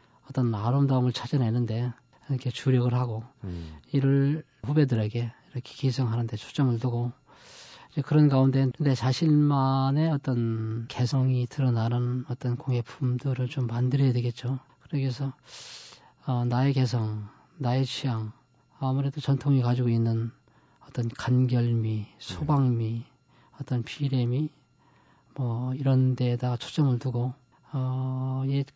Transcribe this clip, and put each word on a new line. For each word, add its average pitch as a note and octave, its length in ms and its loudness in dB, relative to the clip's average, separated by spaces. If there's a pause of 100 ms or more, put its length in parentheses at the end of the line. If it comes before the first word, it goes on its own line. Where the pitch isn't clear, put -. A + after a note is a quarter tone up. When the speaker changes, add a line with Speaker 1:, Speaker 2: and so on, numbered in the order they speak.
(300)
Speaker 1:
어떤 A#2+ 260 0
아름다움을 B2+ 560 2
찾아내는데 A#2+ 800 -2 (380)
이렇게 C3 200 -2
주력을 B2 440 2
하고 A#2+ 300 -2 (200)
Speaker 2:
음. E2+ 340 -10 (140)
Speaker 1:
이를 C#3 520 2 (200)
후배들에게 A#2+ 680 0 (220)
이렇게 - 220 -10
계승하는 A#2+ 520 0
데 - 100 -6
초점을 B2 420 0
두고 A#2+ 320 -2 (800)
이제 D3+ 100 -2
그런 D3+ 280 6
가운데 C3+ 380 4 (120)
내 C#3+ 160 2
자신만의 C#3 1160 2
어떤 A2+ 760 -2
개성이 B2+ 600 0
드러나는 B2 840 0
어떤 A#2+ 260 -4
공예품들을 B2+ 960 -2
좀 B2 180 -2
만들어야 B2+ 460 2
되겠죠. B2 460 -2 (200)
그러기 - 220 -4
위해서, C3+ 320 -4 (920)
어, B2 200 0
나의 B2 280 2
개성, A2 540 0 (300)
나의 C3 280 0
취향, A2+ 460 -4 (480)
아무래도 C3+ 400 -2
전통이 C#3 420 2
가지고 B2 280 2
있는 A2+ 420 0 (560)
어떤 A#2 220 -4
간결미, A#2+ 880 0
Speaker 2:
네. G#2+ 200 -10
Speaker 1:
소박미, A#2 840 0 (560)
어떤 B2 240 -4
비례미, C3 680 -2 (840)
뭐, B2 400 -2
이런 C3 400 2
데에다가 B2 420 0
초점을 C3 420 0
두고, B2 340 -4 (400)
어, C3 720 -4
옛 C#3 180 0 (100)